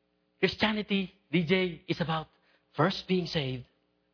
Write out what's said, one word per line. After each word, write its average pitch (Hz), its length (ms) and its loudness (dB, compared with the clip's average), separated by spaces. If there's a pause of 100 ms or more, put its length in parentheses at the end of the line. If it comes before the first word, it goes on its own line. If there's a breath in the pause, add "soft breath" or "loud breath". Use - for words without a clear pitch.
(380)
Christianity, 202 760 0 (180)
D 175 120 4
J, 180 460 0
is 165 120 -2
about 160 280 -4 (460 soft breath)
first 180 340 0
being 180 180 0
saved, 131 380 -4 (500)